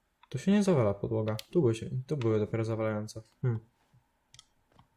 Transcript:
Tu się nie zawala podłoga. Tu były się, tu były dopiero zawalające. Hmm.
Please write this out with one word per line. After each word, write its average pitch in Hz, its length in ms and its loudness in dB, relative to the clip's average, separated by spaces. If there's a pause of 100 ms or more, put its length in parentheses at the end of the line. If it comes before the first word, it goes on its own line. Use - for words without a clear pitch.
(300)
Tu - 80 -8
się 180 140 0
nie 208 120 4
zawala 131 300 4
podłoga. 110 420 -2 (160)
Tu 175 100 2
były 113 140 4
się, - 140 -8 (180)
tu 156 100 -4
były 113 220 2
dopiero 110 260 -2
zawalające. 110 560 -4 (200)
Hmm. 120 180 0 (1400)